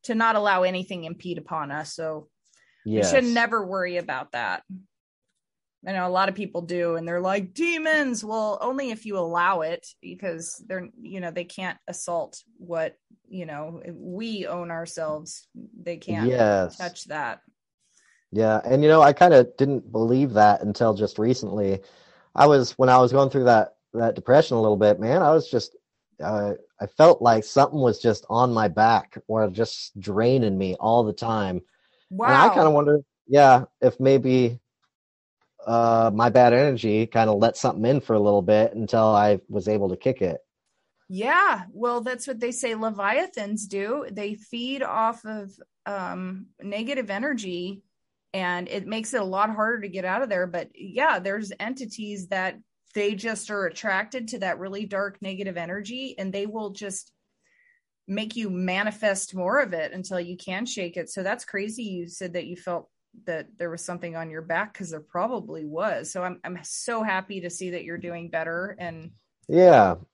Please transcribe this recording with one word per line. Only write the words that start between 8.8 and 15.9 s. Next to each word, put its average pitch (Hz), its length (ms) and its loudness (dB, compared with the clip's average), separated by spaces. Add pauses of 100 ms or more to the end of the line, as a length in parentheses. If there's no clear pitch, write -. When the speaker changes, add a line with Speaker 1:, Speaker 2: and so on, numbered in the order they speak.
Speaker 1:
if 220 140 -12
you 202 120 -6
allow 175 440 0
it, 170 240 -6 (160)
because 180 640 -12
they're, 185 220 -10 (140)
you 170 180 -14
know, 175 120 -10
they 175 120 -8
can't 180 340 -12 (120)
assault - 520 -8 (160)
what, 165 380 -8 (320)
you 180 180 -12
know, 156 360 -12 (120)
we 190 540 -10
own 170 240 -10
ourselves. 165 760 -10 (320)
They 170 200 -10